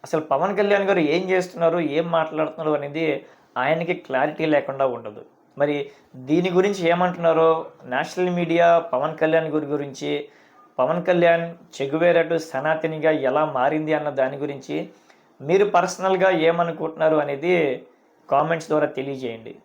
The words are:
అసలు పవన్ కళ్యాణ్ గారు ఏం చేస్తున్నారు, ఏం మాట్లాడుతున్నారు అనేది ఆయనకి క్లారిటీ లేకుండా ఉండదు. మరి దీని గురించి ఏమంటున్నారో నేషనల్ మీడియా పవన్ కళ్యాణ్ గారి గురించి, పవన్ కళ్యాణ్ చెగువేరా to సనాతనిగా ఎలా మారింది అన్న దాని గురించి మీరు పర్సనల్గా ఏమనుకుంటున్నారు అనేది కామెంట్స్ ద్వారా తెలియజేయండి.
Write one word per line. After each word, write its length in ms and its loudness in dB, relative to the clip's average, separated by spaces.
అసలు 160 -2
పవన్ 360 0
కళ్యాణ్ 280 2
గారు 140 2
ఏం 320 0
చేస్తున్నారు, 480 0
ఏం 320 -2
మాట్లాడుతున్నారు 640 -2
అనేది 500 -4
ఆయనకి 360 0
క్లారిటీ 520 -2
లేకుండా 400 0
ఉండదు. 380 -8
మరి 320 -2
దీని 340 0
గురించి 400 2
ఏమంటున్నారో 760 2
నేషనల్ 460 -2
మీడియా 480 4
పవన్ 400 -2
కళ్యాణ్ 280 2
గారి 200 -2
గురించి, 600 -6
పవన్ 260 0
కళ్యాణ్ 500 2
చెగువేరా 400 2
to 140 -2
సనాతనిగా 760 -2
ఎలా 340 0
మారింది 500 0
అన్న 160 -2
దాని 260 -2
గురించి 520 -8
మీరు 240 2
పర్సనల్గా 680 2
ఏమనుకుంటున్నారు 840 0
అనేది 680 0
కామెంట్స్ 380 0
ద్వారా 180 2
తెలియజేయండి. 680 -8